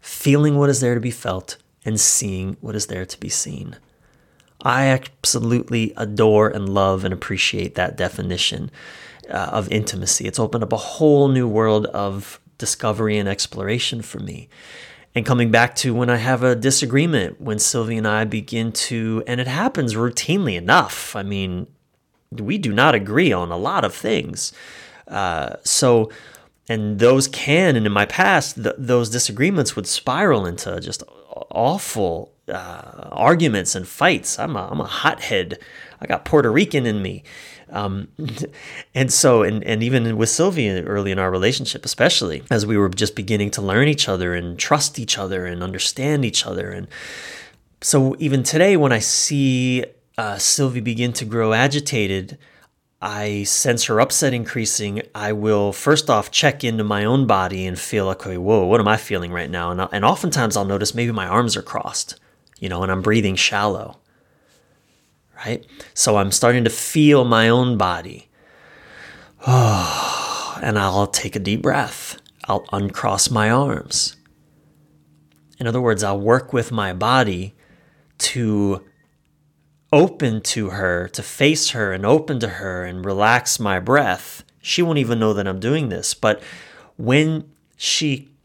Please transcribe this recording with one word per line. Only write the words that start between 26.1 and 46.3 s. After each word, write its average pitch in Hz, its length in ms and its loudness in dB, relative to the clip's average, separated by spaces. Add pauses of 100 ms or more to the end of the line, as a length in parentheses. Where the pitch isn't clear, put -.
and 107 280 -2
those 131 300 6
can, 156 480 2
and 110 80 2
in 101 80 2
my 101 140 2
past, 185 480 2
th-, 113 240 -2
those 120 320 2
disagreements 123 680 0
would 101 100 -6
spiral 131 600 0
into 90 340 -6
just - 220 -10 (480)
awful, 107 840 -2 (160)
uh, - 600 -12
arguments 131 640 2
and 92 140 -8
fights. - 500 0
I'm 127 180 -4
a, 92 140 -6
I'm - 100 -6
a - 60 -4
hothead. - 720 -2 (420)
I - 60 -12
got - 180 -2
Puerto 139 260 4
Rican 139 360 2
in 107 160 -2
me. 95 200 -6 (480)
Um, 98 380 -4 (440)
<laughs> - 420 -18
and 131 180 0
so, 120 300 6
and, 101 220 0
and 110 180 -2
even 117 340 0
with 113 120 2
Sylvie 160 420 0
early 98 400 -2
in 95 80 -2
our 95 120 0
relationship, 107 540 -2
especially 90 680 0
as 107 160 2
we 110 100 0
were 101 120 4
just 92 280 -2
beginning 101 360 -2
to 107 100 -6
learn 104 260 2
each 147 200 0
other 90 260 -2
and 87 240 -6
trust - 400 -2
each 117 200 -4
other 95 280 -6
and 87 160 -6
understand 135 600 -2
each - 220 -2